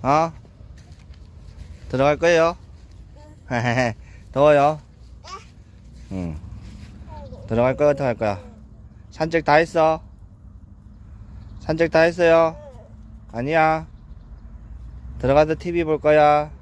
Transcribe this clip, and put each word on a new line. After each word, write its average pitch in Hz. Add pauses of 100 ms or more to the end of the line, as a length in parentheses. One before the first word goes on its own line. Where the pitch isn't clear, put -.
어? 151 (1600)
들어갈 139
거예요? 165 (920)
<laughs> 117
더워요? 147 (1300)
응. 85 (1120)
들어갈 120
거야? 147
어떻게 143
할 120
거야? 101 (720)
산책 160
다 151
했어? 160 (1600)
산책 160
다 165
했어요? 165 (800)
아니야. 160 (1300)
들어가서 151
티비 175
볼 156
거야. 151 (120)